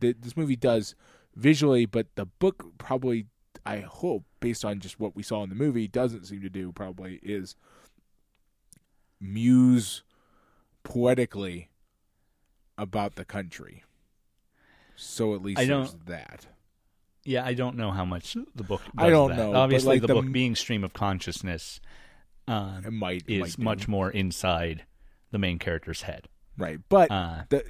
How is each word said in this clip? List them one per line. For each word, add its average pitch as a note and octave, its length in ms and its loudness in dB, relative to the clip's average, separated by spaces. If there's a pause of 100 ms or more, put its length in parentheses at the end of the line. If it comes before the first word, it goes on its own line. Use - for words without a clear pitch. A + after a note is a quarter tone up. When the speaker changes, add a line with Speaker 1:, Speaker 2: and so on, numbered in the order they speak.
Speaker 1:
that A#2+ 220 0
this A#2+ 140 -12
movie C#3+ 200 0
does A#2 380 2 (420)
visually, C3+ 500 6
but A2+ 300 -2
the G2 100 -6
book G2 520 -2
probably, B2 480 -2 (380)
I G#2 140 -6
hope, B2+ 460 -6 (160)
based A#2 240 -4
on G#2 160 -4
just F#2 180 -14
what G#2+ 160 -6
we G#2 80 -10
saw G#2+ 220 -4
in F#2+ 40 -8
the F#2 60 -10
movie, A#2+ 340 0
doesn't A#2 380 -2
seem G2 160 -12
to F#2+ 80 -8
do F#2 220 -8
probably F#2 500 -12
is G2 320 -6 (1700)
muse A#2+ 800 4 (800)
poetically A2 880 -2 (1080)
about G2+ 380 -4
the E2+ 100 -10
country. - 600 -12 (1120)
So A2 380 -2
at F#2 80 -6
least G2+ 180 -2
Speaker 2:
I B2+ 60 2
don't C#3 160 2 (240)
Speaker 1:
there's E2+ 140 -10
that. - 260 -20 (800)
Speaker 2:
Yeah, B2+ 200 -2
I B2+ 80 -4
don't B2 240 -4
know A2 140 -2
how F#2 160 -2
much F2 280 -6 (200)
the A2 100 -10
book F#2+ 180 -4
does - 140 -16
Speaker 1:
I E3 140 6
don't D3 200 8
Speaker 2:
that. E2+ 60 -2
Speaker 1:
know, G#2+ 160 0
but, B2+ 60 4
Speaker 2:
Obviously, C3+ 380 4
Speaker 1:
like, C3 40 4
Speaker 2:
the A#2 80 2
Speaker 1:
the C3+ 60 6
Speaker 2:
book A#2+ 100 4
Speaker 1:
m- C3 80 -2
Speaker 2:
being B2+ 240 2
stream G#2+ 260 -2
of F#2 120 -6
consciousness, F#2 840 -4 (720)
uh, G2 360 -4
Speaker 1:
It A2 80 -8
might, F#2 360 -4
it A2+ 60 -2
Speaker 2:
is F#2+ 60 2
Speaker 1:
might E2+ 180 -4
do. - 40 -4
Speaker 2:
much G#2+ 260 -2
more F#2+ 220 2
inside E2+ 720 -2 (460)
the G#2+ 80 -4
main F2+ 200 0
character's E2 440 -6
head. - 260 -12 (280)
Speaker 1:
Right, D#2+ 320 -8
but F3+ 220 6
Speaker 2:
Uh, E2+ 400 -2
Speaker 1:
the, C#3 200 4